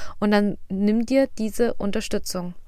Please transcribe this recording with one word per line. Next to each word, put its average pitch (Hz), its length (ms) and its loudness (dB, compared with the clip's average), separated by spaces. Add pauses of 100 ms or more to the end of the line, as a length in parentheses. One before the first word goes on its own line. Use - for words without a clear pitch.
(180)
und 208 120 2
dann 208 260 4 (120)
nimm 208 380 2
dir 269 220 2 (100)
diese 220 360 0
Unterstützung. 190 800 -2 (140)